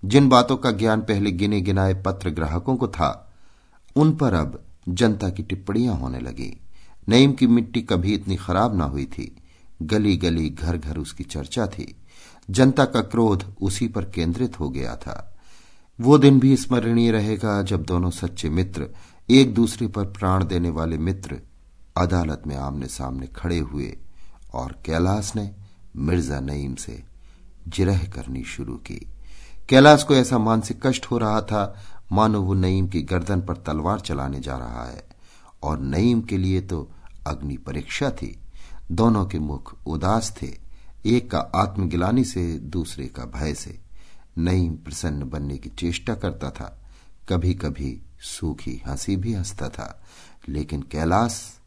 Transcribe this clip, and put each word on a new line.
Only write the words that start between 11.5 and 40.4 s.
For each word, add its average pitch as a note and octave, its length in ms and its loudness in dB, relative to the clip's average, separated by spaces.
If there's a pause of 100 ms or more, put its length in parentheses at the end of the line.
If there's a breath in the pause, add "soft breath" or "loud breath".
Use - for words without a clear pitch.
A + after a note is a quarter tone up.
थी। - 300 -10 (540 soft breath)
जनता C3 340 6
का B2+ 160 0
क्रोध G#2 600 0
उसी G2 280 -2
पर G2+ 160 -4
केंद्रित F2 560 -2
हो D2 100 -2
गया B1 260 -6
था। - 320 -10 (720 soft breath)
वो C#3 180 10
दिन C#3 220 10
भी C3+ 160 6
स्मरणीय A#2 540 2
रहेगा, G#2 520 0
जब F#2 200 -2
दोनों F2+ 280 0
सच्चे - 400 -6
मित्र, E2 380 -2 (420 soft breath)
एक B2+ 240 8
दूसरे A2+ 320 2
पर G2+ 180 -4
प्राण F#2+ 400 2
देने E2+ 260 0
वाले D#2+ 280 -2
मित्र, F2+ 420 -4 (560)
अदालत E2+ 500 0
में C#2+ 100 -6
आमने C#2 300 -6
सामने C2 400 -8
खड़े E2+ 320 -4
हुए C#2 400 -6 (540 soft breath)
और B1+ 320 -8
कैलाश F#2 520 0
ने G2+ 140 -4 (460 soft breath)
मिर्जा D2 440 0
नईम C#2 340 -6
से - 300 -12 (640 soft breath)
जिरह F#2+ 300 2
करनी B1+ 460 -6
शुरू B1 300 -10
की। - 320 -12 (640 soft breath)
कैलाश C#3+ 340 12
को D3 120 4
ऐसा B2+ 240 4
मानसिक A2 480 0
कष्ट C3 200 0
हो A#2+ 120 0
रहा G#2+ 240 2
था, G#2 380 -2 (320 loud breath)
मानो G#2+ 300 4
वो F#2+ 120 0
नईम F#2+ 340 2
की D#2+ 140 -2
गर्दन F2+ 380 -2
पर F2+ 160 -4
तलवार D#2+ 440 -2
चलाने C#2 400 -4
जा C2 160 -6
रहा A#1+ 280 -10
है, A#1+ 220 -14 (560 soft breath)
और D2 180 -4
नईम G2+ 420 2
के G#2+ 160 -4
लिए F#2 220 0
तो E2 300 -8 (360 soft breath)
अग्नि C#2+ 300 -6
परीक्षा - 540 -4
थी। - 300 -10 (520 soft breath)
दोनों G#2+ 340 4
के F#2 120 -6
मुख D2 380 -8 (100)
उदास F#2 560 -2